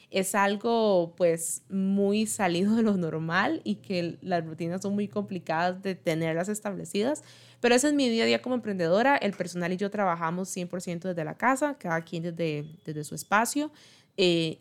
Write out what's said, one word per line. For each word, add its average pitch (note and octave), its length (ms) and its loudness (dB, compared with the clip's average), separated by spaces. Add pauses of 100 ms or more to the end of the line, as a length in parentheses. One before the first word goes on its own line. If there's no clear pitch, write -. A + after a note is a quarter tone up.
(100)
es F#3+ 240 -2
algo, G3+ 800 2
pues, E3 520 0
muy G3 580 2
salido G3 480 0
de A#3 80 4
lo G#3 140 4
normal D#3+ 240 -2 (440)
y G#3 120 -2
que F3 460 -4
las F3 220 0
rutinas E3 380 -6
son G3+ 120 -2
muy G3+ 140 -2
complicadas F#3 720 -2
de F#3+ 120 -4
tenerlas E3 540 -2
establecidas, G#3 720 -4 (380)
pero A#3+ 140 6
ese B3+ 140 4
es D4 60 2
mi C#4 140 4
día A3+ 160 2
a - 20 2
día A#3 160 2
como B3+ 120 -2
emprendedora. G#3 640 2
El G3+ 160 0
personal F3 400 -4
y F#3 40 -2
yo G3 140 -4
trabajamos F3+ 580 -2
cien F3+ 200 -6
por F3+ 120 -6
ciento F3 280 -6
desde E3+ 160 -4
la D3+ 120 -8
casa, C4+ 420 2
cada E3 240 -2
quien E3 200 -6
desde, E3 420 -4 (200)
desde D3+ 200 -8
su D3+ 100 -12
espacio. A#3 560 0 (460)
Eh, E3+ 440 2